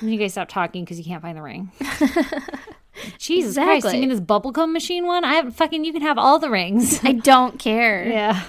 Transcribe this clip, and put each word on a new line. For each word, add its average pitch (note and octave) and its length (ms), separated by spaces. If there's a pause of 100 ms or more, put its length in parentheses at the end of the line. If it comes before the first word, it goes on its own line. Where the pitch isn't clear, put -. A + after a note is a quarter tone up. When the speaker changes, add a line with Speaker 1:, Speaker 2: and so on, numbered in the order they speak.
Speaker 1:
You A3 160
guys G3+ 160
stop F#3 160
talking F3+ 360
'cause E3+ 120
you E3 80
can't E3 160
find E3 160
the D#3 40
ring. F3 340
Speaker 2:
<laughs> - 1400
Speaker 1:
Jesus D4+ 380
Christ, - 140
you D#4 60
Speaker 2:
Exactly. B3 260
Speaker 1:
mean C4 80
this A#3+ 100
bubblegum B3 520
machine F4 360
one? F4 180
I C4+ 100
have B3+ 200
fucking, D#4+ 280
you D#4+ 100
can D#4 100
have D4+ 140
all C#4 200
the D4+ 120
rings. G3+ 520
<laughs> - 20
Speaker 2:
I C4+ 100
don't B3+ 460
care. G#3+ 500
Speaker 1:
Yeah. G#3 400